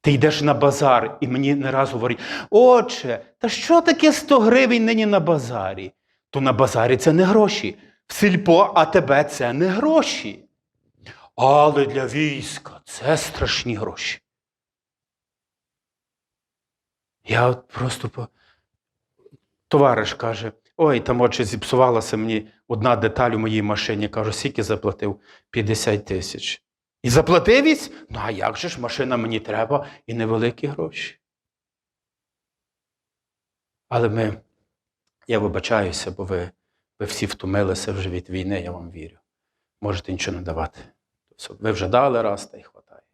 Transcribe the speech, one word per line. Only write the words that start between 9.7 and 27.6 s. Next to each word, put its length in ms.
Але 500
для 200
війська 760
це 320
страшні 600
гроші. 460
Я 220
от 220
просто 400
по-, 200
товариш 460
каже: 380
«Ой, 240
там, 200
отче, 240
зіпсувалася 720
мені 340
одна 280
деталь 340
у 80
моїй 240
машині». 460
Кажу: 240
«Скільки 300
заплатив?» 580
«П'ятдесят 540
тисяч». 600
І 80
заплатив 540